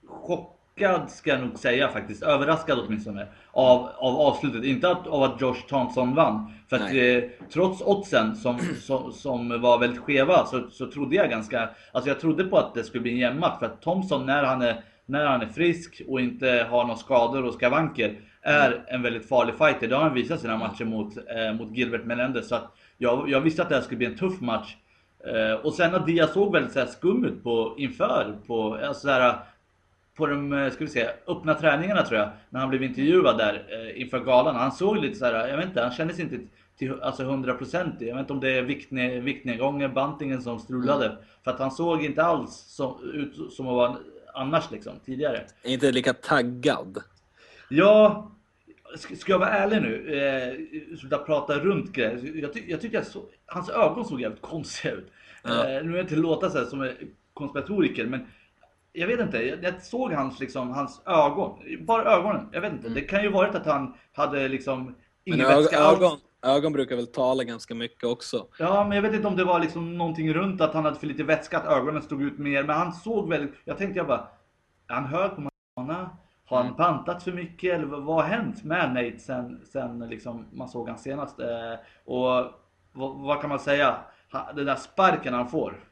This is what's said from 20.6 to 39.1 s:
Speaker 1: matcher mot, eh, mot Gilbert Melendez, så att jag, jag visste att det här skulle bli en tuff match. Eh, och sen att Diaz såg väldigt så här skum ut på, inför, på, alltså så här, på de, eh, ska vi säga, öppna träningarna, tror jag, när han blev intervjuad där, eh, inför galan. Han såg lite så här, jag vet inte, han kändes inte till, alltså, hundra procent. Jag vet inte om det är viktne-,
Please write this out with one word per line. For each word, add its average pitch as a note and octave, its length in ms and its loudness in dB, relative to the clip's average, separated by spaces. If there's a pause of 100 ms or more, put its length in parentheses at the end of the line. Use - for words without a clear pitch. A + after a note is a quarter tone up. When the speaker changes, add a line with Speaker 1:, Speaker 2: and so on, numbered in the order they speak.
Speaker 1:
matcher G#2 180 -6
mot, G#2+ 320 -4
eh, A2+ 360 -4
mot A2+ 240 -6
Gilbert A#2 280 -2
Melendez, A#2+ 420 -2
så B2 80 -2
att G#2+ 200 -6 (220)
jag, B2+ 320 0
jag C3+ 120 4
visste D#3+ 200 2
att - 80 -2
det D3 60 2
här B2+ 60 2
skulle A#2+ 160 -6
bli A#2 100 0
en A2 100 -8
tuff F#3 240 -4
match. A2+ 340 -4 (520)
Eh, A2 260 0
och D3 200 -2
sen F3+ 220 2
att D#3+ 120 2
Diaz E3 260 4
såg G3+ 200 2
väldigt C#3 200 2
så C#3 60 0
här B2 60 2
skum F#3+ 400 0
ut - 180 -4
på, A2+ 340 0
inför, B2 580 0 (120)
på, A2 280 -2
alltså C3+ 320 -6
så - 60 2
här, B2 260 4 (760)
på D#3 120 0
de, C#3+ 260 -2
eh, C#3 180 0
ska D3+ 140 -6
vi D3 40 -8
säga, A#2 200 0 (180)
öppna D#3 260 0
träningarna, D#3+ 480 2
tror A#2 180 2
jag, G#2 100 2 (200)
när B2+ 100 -8
han C3 100 -2
blev C3 140 0
intervjuad C3+ 540 4
där, G#2 320 0
eh, A2+ 320 -10
inför B2+ 180 -4
galan. C3 360 6
Han B2+ 160 2
såg G3+ 260 2
lite A#2 180 -2
så C3 100 -4
här, A2+ 220 2
jag C#3 100 -2
vet F3 80 -2
inte, F#3 160 -2
han B2 100 0
kändes D#3+ 280 -4
inte D3+ 180 -6 (400)
till, C3+ 240 -6
alltså, C3+ 220 -4
hundra C3 300 -2
procent. D#3 460 -4
Jag A#2 160 -6
vet C3 40 -6
inte C3+ 140 -6
om C3+ 60 -4
det C3 180 0
är B2+ 60 2
viktne-, B2+ 560 -4